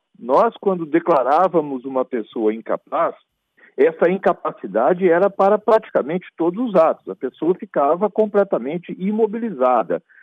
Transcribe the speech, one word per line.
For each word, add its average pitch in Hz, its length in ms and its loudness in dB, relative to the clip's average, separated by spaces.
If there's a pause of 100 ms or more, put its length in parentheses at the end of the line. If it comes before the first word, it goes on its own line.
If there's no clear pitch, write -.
(180)
Nós, 165 400 0
quando 180 280 -4
declarávamos 151 1000 0
uma 131 220 -4
pessoa 110 480 -4
incapaz, 131 640 -6 (600)
essa 160 340 2
incapacidade 170 1000 -2
era 175 200 4
para 196 280 2
praticamente 175 720 0 (100)
todos 185 320 -2
os 185 60 -2
atos. 160 340 2
A 95 60 -8
pessoa 156 400 -2
ficava 175 540 -2
completamente 196 880 -2
imobilizada, 180 1040 -2 (220)